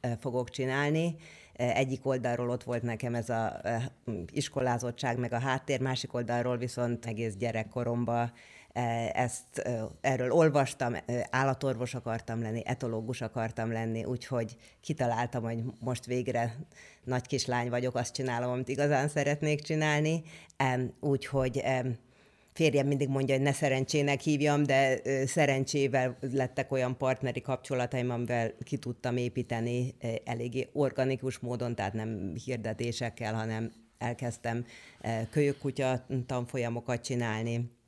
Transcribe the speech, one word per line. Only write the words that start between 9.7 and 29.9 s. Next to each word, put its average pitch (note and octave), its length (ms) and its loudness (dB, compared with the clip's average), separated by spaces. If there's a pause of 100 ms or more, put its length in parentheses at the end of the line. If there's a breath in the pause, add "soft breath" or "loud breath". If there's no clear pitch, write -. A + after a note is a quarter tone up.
erről C3 320 2
olvastam, C#3 600 6 (120)
ö, A#2+ 120 0 (120)
állatorvos C3 640 2
akartam A2+ 480 -4
lenni, A2+ 220 -2
etológus A#2+ 560 -2
akartam A2+ 520 -2
lenni, A2+ 320 -2
úgyhogy A#2+ 520 -2 (240 loud breath)
kitaláltam, A#2+ 600 0
hogy A2+ 200 -2 (180)
most A#2+ 240 -4
végre A#2+ 520 0 (480 loud breath)
nagy B2 220 -2
kislány B2 420 0
vagyok, B2 260 0
azt B2 200 -2
csinálom, B2 360 -2
amit B2+ 180 -2
igazán C#3+ 400 2
szeretnék D3 520 0
csinálni. D#3 640 2 (340 loud breath)
Em, B2+ 440 0
úgyhogy, C3+ 580 0
em, B2+ 380 0 (560 soft breath)
férjem D3 340 4
mindig C#3+ 220 2
mondja, C3+ 260 2
hogy C3+ 100 4
ne C#3+ 80 4
szerencsének C#3 680 2
hívjam, D3 420 4
de, C3+ 420 4
ö, C3+ 220 2
szerencsével C3+ 920 2 (160)
lettek C3 400 0
olyan B2+ 240 0
partneri B2+ 440 0
kapcsolataim, B2+ 680 -2
amivel A#2+ 420 0 (100)
ki - 140 -4
tudtam B2 400 -4
építeni, B2 840 -2